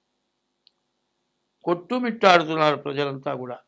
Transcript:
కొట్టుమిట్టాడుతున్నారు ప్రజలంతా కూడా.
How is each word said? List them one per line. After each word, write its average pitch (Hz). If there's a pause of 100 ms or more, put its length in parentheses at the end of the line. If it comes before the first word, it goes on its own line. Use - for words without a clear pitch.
(1600)
కొట్టుమిట్టాడుతున్నారు 175
ప్రజలంతా 139
కూడా. 123